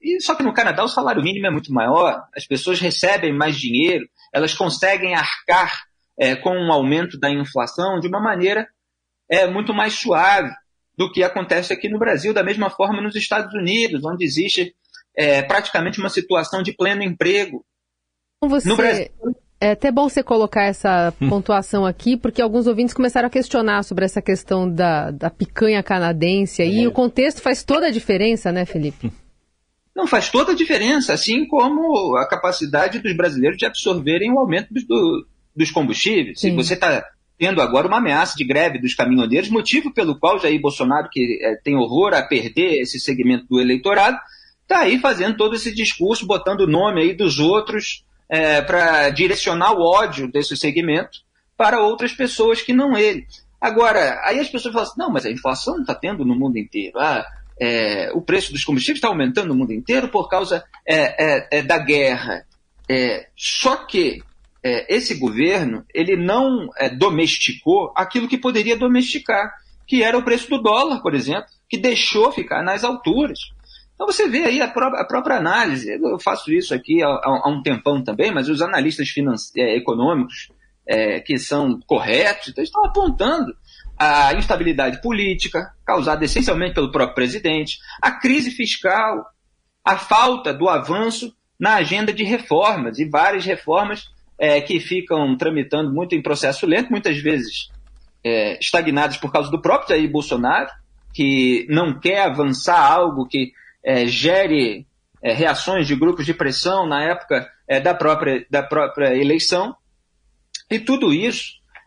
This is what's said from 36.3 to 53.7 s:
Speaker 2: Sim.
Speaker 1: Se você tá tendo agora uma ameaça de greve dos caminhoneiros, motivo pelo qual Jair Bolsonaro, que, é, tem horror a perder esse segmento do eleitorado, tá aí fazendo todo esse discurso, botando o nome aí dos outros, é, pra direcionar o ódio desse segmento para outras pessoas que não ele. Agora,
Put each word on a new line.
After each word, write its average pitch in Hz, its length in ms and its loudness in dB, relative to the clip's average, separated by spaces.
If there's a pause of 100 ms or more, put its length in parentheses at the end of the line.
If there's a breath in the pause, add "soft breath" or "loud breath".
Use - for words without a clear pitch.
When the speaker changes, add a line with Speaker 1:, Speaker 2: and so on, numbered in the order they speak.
Speaker 2:
Sim. 190 120 2
Speaker 1:
Se 175 40 0
você 170 220 0
tá 156 280 0 (320)
tendo 180 240 0
agora 131 260 2
uma 202 100 2
ameaça 160 400 0
de 147 80 -2
greve 139 340 0
dos 123 140 -2
caminhoneiros, 127 560 2
motivo 233 440 0
pelo 165 240 0
qual 190 220 2
Jair 156 220 0
Bolsonaro, 143 500 0
que, 120 320 -2
é, 110 140 0
tem 143 180 -2
horror 139 380 2
a 147 80 4
perder 147 580 0
esse 127 180 -6
segmento 123 520 0
do 127 100 2
eleitorado, 196 580 2 (480 loud breath)
tá 370 160 2
aí 254 180 2
fazendo 220 360 0
todo 214 200 0
esse 220 180 -6
discurso, 214 520 -2
botando 190 360 0
o 185 60 2
nome 175 340 2
aí 175 120 2
dos 170 260 0
outros, 208 680 0 (240)
é, 156 320 2
pra 160 480 4
direcionar 180 640 2
o 185 80 0
ódio 165 500 2
desse 147 240 -2
segmento 156 640 -2 (360)
para 226 240 4
outras 226 320 0
pessoas 226 480 0
que - 100 -2
não 262 240 4
ele. 208 300 2 (340 loud breath)
Agora, 208 640 2